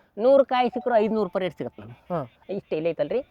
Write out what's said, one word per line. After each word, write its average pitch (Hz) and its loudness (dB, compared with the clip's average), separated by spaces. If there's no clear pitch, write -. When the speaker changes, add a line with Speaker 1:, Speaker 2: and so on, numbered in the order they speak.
Speaker 1:
ನೂರು 262 6
ಕಾಯಿ 247 0
ಸಿಕ್ಕರು 240 -2
ಐದುನೂರು 220 2
ರೂಪಾಯಿ 185 -4
ರೇಟ್ 175 -6
ಸಿಗತ್ತೆ 117 -10
ನಮ್ಗೆ. 117 -12
Speaker 2:
ಹ್ಮ್. 165 -8
Speaker 1:
ಇಷ್ಟ - -8
ಇಲ್ಲ 160 -2
ಐತಲ್ರಿ, 160 -2